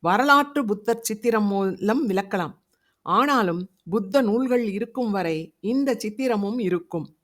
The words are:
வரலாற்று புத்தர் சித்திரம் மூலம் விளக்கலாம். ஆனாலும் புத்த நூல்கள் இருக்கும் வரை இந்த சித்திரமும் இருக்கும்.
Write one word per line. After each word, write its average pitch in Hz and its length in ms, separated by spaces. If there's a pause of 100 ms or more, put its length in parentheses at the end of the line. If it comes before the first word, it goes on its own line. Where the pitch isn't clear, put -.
வரலாற்று 277 600
புத்தர் 214 400
சித்திரம் 220 420
மூலம் 196 580
விளக்கலாம். 190 480 (520)
ஆனாலும் 208 560 (220)
புத்த 196 380
நூல்கள் 240 460
இருக்கும் 226 440
வரை 170 260 (220)
இந்த 269 340
சித்திரமும் 220 680
இருக்கும். 175 460 (180)